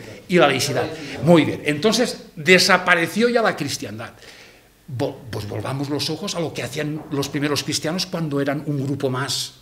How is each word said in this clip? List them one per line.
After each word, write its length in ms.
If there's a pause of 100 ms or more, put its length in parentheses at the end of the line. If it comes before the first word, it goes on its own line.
(280)
y 100
la 100
laicidad. 380 (380)
Muy 220
bien, 200
entonces 600 (100)
desapareció 920
ya 120
la 140
cristiandad. 560 (800)
Vol-, 260 (140)
pues 180
volvamos 420
los 200
ojos 260
a 40
lo 140
que 100
hacían 480
los 180
primeros 340
cristianos 420
cuando 360
eran 240
un 200
grupo 240
más 520